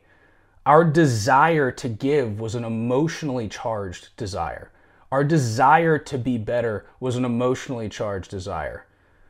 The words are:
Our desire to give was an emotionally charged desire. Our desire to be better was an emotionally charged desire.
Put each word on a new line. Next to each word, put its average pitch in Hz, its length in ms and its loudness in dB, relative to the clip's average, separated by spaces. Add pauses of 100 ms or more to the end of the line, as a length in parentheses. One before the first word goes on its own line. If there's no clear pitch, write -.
(680)
Our 156 180 8
desire 143 840 4
to - 180 -8
give 120 500 0
was 110 160 -6
an 117 100 -6
emotionally 127 840 -2
charged 101 720 -8
desire. 87 520 -8 (400)
Our 143 140 0
desire 147 760 4
to - 200 -8
be 123 180 -2
better 117 480 -4 (160)
was 127 160 -4
an 127 80 -2
emotionally 120 640 -2
charged 101 420 -6
desire. 87 540 -8 (460)